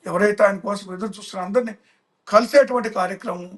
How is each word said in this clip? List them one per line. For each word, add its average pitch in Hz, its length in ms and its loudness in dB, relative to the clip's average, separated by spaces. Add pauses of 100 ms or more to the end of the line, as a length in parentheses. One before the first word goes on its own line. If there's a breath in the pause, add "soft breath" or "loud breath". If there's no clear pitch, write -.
ఎవరైతే 208 380 2
ఆయన 196 140 4
కోసం 196 360 -8
ఎదురు 202 160 -8
చూస్తున్న 185 360 -10
అందరినీ 220 260 0 (560)
కలిసేటువంటి 240 640 4
కార్యక్రమం 185 680 -6